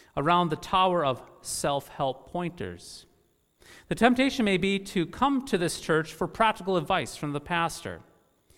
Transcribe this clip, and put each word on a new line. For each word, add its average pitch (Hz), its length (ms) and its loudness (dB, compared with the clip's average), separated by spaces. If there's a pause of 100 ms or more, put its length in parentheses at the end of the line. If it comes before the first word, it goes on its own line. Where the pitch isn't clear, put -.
(180)
around 170 320 4
the 151 80 -2
tower 185 480 2
of 131 160 -2 (180)
self-help - 880 -4
pointers. 156 760 -8 (800)
The 165 80 -4
temptation 254 480 4
may 196 140 4
be 196 220 0
to 190 260 -2
come 262 400 0
to 202 120 0
this 170 220 -2
church 160 340 0
for 180 140 -4
practical 196 480 0
advice 180 400 0
from 147 160 -6
the 143 80 -4
pastor. 160 600 -4 (560)